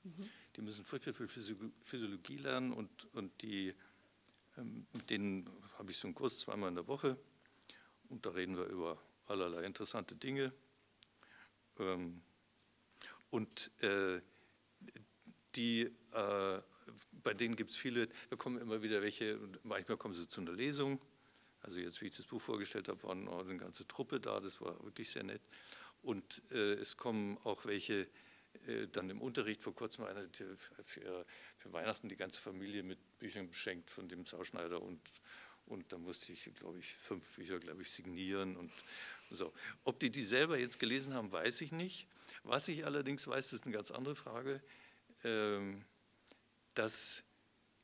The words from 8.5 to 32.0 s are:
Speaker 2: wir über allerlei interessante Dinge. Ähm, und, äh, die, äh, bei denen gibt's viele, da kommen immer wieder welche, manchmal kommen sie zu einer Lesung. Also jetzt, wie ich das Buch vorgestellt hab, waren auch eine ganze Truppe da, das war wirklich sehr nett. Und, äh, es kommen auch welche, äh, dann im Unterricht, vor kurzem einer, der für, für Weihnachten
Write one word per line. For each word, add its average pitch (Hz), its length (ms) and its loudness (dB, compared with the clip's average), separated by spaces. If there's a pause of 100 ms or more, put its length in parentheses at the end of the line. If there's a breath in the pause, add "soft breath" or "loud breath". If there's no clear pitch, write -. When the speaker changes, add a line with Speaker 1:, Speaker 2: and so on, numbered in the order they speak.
Speaker 2:
wir 90 80 2
über 85 340 0 (260)
allerlei 87 380 2
interessante - 520 -2
Dinge. 135 360 2 (1300 loud breath)
Ähm, 90 420 0 (1120 loud breath)
und, - 400 0 (120)
äh, 98 380 6 (1400 loud breath)
die, 117 260 6 (300)
äh, 101 480 4 (640)
bei 110 120 4
denen 113 220 4
gibt's 110 200 0
viele, 120 320 4 (220 loud breath)
da 131 60 -2
kommen 123 240 0
immer 110 220 0
wieder 107 200 6
welche, 107 360 2 (240)
manchmal 101 340 2
kommen 101 180 -4
sie 85 140 -2
zu - 120 -2
einer 85 120 -2
Lesung. 139 480 2 (640 loud breath)
Also 90 180 -4
jetzt, 87 200 -2
wie 107 60 -4
ich 95 100 -4
das 95 100 -4
Buch 120 140 -2
vorgestellt 101 480 0
hab, 101 160 -2
waren 95 240 -2
auch 90 120 -2
eine 92 180 -2
ganze 92 280 -4
Truppe 123 340 0
da, 107 200 2
das 98 200 -4
war 87 240 -4
wirklich - 260 -4
sehr 110 140 0
nett. 101 180 -4 (600 loud breath)
Und, - 480 0
äh, 104 240 6
es 104 220 0
kommen 104 480 2
auch 104 220 2
welche, 101 420 4 (580 loud breath)
äh, 110 240 0
dann 92 200 0
im 107 100 -4
Unterricht, 110 420 2
vor 104 120 -2
kurzem 113 300 -4
einer, 95 220 -4
der 95 300 -8
für, - 680 -8 (320 loud breath)
für - 140 -14
Weihnachten 104 360 0